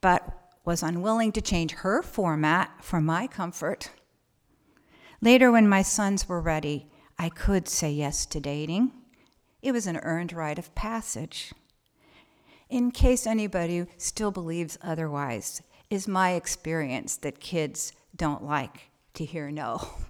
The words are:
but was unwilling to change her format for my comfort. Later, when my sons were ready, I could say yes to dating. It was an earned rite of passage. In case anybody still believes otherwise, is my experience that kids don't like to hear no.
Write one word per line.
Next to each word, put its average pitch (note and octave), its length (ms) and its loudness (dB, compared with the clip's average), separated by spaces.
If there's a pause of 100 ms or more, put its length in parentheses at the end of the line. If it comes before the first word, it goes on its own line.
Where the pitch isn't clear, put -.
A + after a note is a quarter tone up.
but - 540 0 (100)
was E3+ 160 0
unwilling G#3 520 0
to A3 80 -2
change E3+ 320 0
her A3+ 320 0
format D#3+ 800 0
for E3+ 160 0
my E3 260 0
comfort. - 640 -8 (1300)
Later, B3 300 10
when A3+ 180 8
my G3 140 6
sons G3 460 0
were F3 120 -4
ready, D#3 480 -2 (300)
I E3 120 -2
could F#3+ 380 2
say - 220 -2
yes D3 360 -2
to - 120 -8
dating. D#3 540 0 (680)
It C4 120 -2
was A3 160 0
an E3+ 80 -2
earned E3 360 -4
rite D#3 260 -4
of - 180 -14
passage. - 760 -6 (1160)
In B3 240 0
case B3 340 4
anybody F3 600 0 (100)
still - 340 -4
believes E3+ 520 -6
otherwise, C#3+ 800 -6 (280)
is G3 160 -2
my F#3 280 2
experience D#3 840 -4
that - 240 -8
kids - 520 -4 (220)
don't D3+ 300 -4
like C#3+ 460 -6 (240)
to E3 100 -6
hear D3 260 -8
no. B2+ 440 -8 (160)